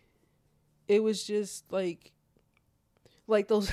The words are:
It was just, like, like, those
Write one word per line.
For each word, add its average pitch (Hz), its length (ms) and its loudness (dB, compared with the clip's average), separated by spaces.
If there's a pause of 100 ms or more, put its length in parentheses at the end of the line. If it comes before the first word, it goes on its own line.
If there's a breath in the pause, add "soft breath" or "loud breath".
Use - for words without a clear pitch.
(880)
It 208 140 4
was 220 220 0
just, 208 480 -6
like, 185 400 -4 (1120 soft breath)
like, 208 220 2
those 208 240 0